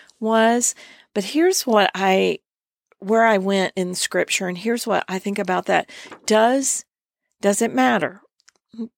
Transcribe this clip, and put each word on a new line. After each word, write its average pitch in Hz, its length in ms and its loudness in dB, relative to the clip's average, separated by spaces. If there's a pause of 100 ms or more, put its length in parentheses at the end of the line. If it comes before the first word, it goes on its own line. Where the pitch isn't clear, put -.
(200)
was, 226 560 2 (400)
but 311 80 -2
here's 349 420 0
what 214 300 2
I, 190 440 0 (600)
where 226 260 2
I 220 120 4
went 190 380 0
in 180 180 -2
scripture, - 540 -2
and 180 100 -6
here's 233 300 -4
what 196 200 0
I 185 120 -6
think 202 180 -6
about 185 300 -2
that. 170 220 0 (360)
Does, 240 580 2 (580)
does 202 200 2
it 233 120 0
matter? 220 480 0 (760)